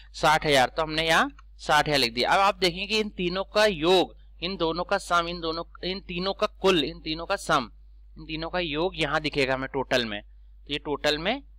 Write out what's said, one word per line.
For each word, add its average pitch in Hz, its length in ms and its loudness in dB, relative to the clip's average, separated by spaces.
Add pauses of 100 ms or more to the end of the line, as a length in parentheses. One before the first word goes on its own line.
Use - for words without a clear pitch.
(140)
साठ 156 320 2
हजार, 139 320 4
तो 165 40 -2
हमने 156 260 -2
यहाँ 202 240 2 (260)
साठ 151 300 2
हजार 147 120 2
लिख 117 140 0
दिया। 120 160 0
अब 180 100 4
आप 196 160 4
देखेंगे 185 320 -2
कि 214 120 0
इन 214 100 -2
तीनों 185 340 -4
का 214 220 2
योग, 170 500 2 (280)
इन 185 140 -6
दोनों 165 260 -2
का 196 140 -2
सम, 170 320 0
इन 175 100 -8
दोनों, 165 240 -6 (240)
इन 190 120 -6
तीनों 185 340 -6
का 208 140 -2
कुल, 185 360 2
इन 165 160 -8
तीनों 160 260 -8
का 196 100 -2
सम, 143 360 -2 (460)
इन 156 80 -18
तीनों 160 240 -8
का 180 100 -2
योग 170 360 -2
यहाँ 156 260 -2
दिखेगा 139 320 0
हमें 131 200 -4
टोटल 127 320 0
में। 104 160 -6
तो - 520 -16
ये 143 60 -6
टोटल 151 380 -2
में 214 260 -4 (160)